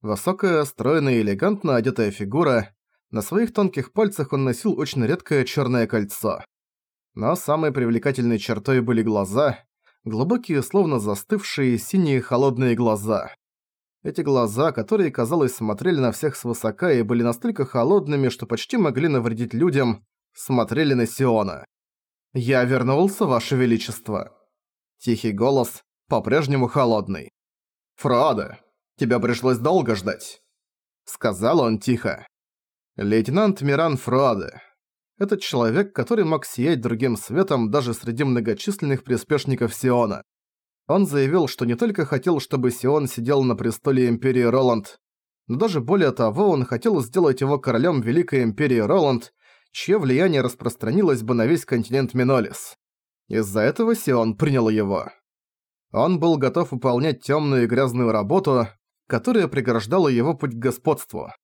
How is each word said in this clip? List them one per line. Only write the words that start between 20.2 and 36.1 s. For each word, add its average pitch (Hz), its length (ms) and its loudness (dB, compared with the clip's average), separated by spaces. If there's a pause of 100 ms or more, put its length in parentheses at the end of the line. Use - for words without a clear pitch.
смотрели 131 600 0
на 120 140 0
Сиона. 104 580 -2 (680)
«Я 127 300 2
вернулся, 135 640 2
Ваше 131 300 0
Величество!» 113 760 -2 (680)
Тихий 113 320 -2
голос, 120 500 0 (260)
по-прежнему 131 600 0
холодный. 104 640 0 (680)
«Фруаде, 127 640 0 (380)
тебя 120 220 2
пришлось 120 380 0
долго 131 380 2
ждать», — - 460 -8 (640)
сказал 113 540 0
он 113 200 0
тихо. 117 460 -2 (720)
Лейтенант 117 640 0
Миран 143 360 0
Фруаде. 123 640 -2 (580)
Этот 196 220 -2
человек, 135 520 0
который 208 320 0